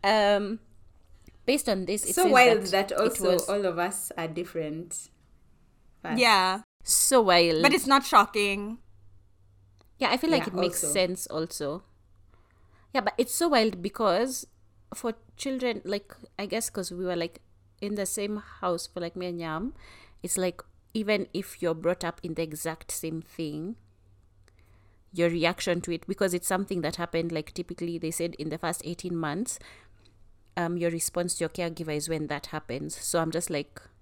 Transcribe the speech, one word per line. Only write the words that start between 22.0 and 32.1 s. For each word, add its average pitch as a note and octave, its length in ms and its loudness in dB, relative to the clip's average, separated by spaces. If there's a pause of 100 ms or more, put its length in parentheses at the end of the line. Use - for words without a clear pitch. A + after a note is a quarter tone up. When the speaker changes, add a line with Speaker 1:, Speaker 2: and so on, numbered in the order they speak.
Speaker 1:
up - 180 -6
in E3 120 -8
the E3 60 -4
exact D#3+ 480 -8
same E3 320 -8
thing, D#3+ 540 -8 (1400)
your E3+ 160 2
reaction E3+ 520 0
to E3+ 100 -6
it, E3 160 -6
because F#3+ 260 0
it's F3 140 -4
something F#3+ 340 -2
that D#3 160 -4
happened, E3 340 -4
like, D#3 220 -6
typically E3+ 440 -8
they E3 140 -6
said E3+ 240 -4
in D3+ 140 -8
the D#3 80 -6
first E3 280 -4
eighteen F3 300 -6
months, E3 420 -4 (960)
um, F3 220 -2
your E3+ 140 0
response F3 440 -2
to - 80 -6
your D#3+ 60 -2
caregiver E3 460 -6
is D3+ 140 -4
when D#3 180 -2